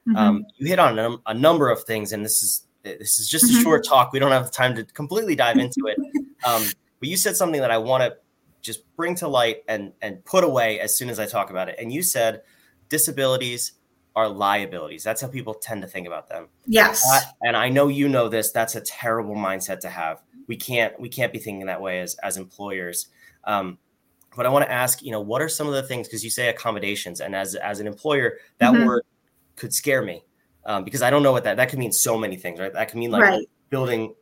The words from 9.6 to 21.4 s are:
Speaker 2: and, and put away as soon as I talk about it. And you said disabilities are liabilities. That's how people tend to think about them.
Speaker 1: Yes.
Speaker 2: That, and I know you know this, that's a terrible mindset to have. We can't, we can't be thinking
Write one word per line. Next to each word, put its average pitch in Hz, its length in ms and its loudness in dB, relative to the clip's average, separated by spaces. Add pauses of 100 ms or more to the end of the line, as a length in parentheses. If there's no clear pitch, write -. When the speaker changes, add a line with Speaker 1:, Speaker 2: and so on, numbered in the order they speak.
Speaker 2:
and, 101 320 -6
and 101 240 -10
put 190 180 2
away 113 380 2
as 107 160 -2
soon 123 140 -4
as 113 100 -6
I 104 60 -2
talk 101 240 -2
about 92 180 -4
it. - 100 -10
And 117 140 -8
you 156 100 -4
said 117 380 0 (480)
disabilities 131 840 -2 (440)
are 110 100 4
liabilities. 98 800 -2
That's 110 160 -2
how 131 80 -6
people 127 240 -10
tend 107 300 -10
to 92 40 -12
think 92 200 -12
about 82 240 -12
them. 85 180 -12 (180)
Speaker 1:
Yes. 220 360 4
Speaker 2:
That, 131 320 4 (120)
and 117 120 2
I 120 100 2
know 139 200 6
you 143 200 2
know 123 220 2
this, 107 220 -2
that's 113 220 0
a 113 60 -8
terrible 113 540 -4
mindset 95 460 -4
to 90 100 -10
have. 80 320 -8 (240)
We 117 100 -8
can't, 117 420 -2
we 120 120 -12
can't 123 200 -4
be 117 80 -10
thinking 98 280 -10